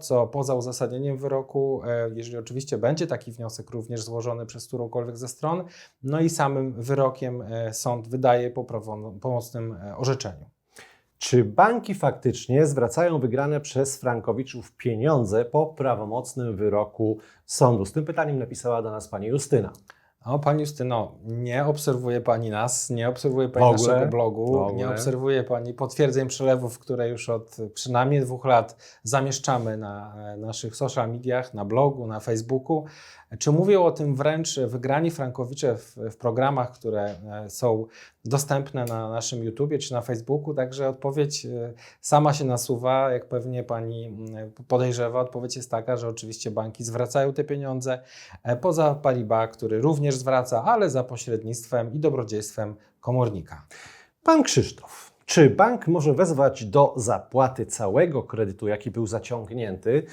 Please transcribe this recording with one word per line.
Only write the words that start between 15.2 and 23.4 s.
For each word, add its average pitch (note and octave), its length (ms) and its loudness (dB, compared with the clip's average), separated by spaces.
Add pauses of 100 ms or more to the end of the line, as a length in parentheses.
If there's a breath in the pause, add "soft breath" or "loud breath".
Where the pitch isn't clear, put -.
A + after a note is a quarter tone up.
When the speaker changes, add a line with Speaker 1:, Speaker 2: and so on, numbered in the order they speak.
Speaker 2:
po D3+ 220 2
prawomocnym A#2+ 920 -4
wyroku G#2+ 600 0 (280 loud breath)
sądu? A#2+ 400 6
Z - 60 -12
tym D#3 120 -2
pytaniem D3+ 340 -2
napisała A#2+ 440 -2
do A2 80 -6
nas G#2+ 180 -10
pani G#2 180 -8
Justyna. B2 460 2 (520 soft breath)
Speaker 1:
O, B2+ 140 -2
pani D3 220 2
Justyno, B2 640 -4
nie A#2+ 400 -2
obserwuje B2+ 560 0
pani A2+ 300 0
nas, A2 400 -2
nie A#2 180 0
obserwuje B2+ 400 0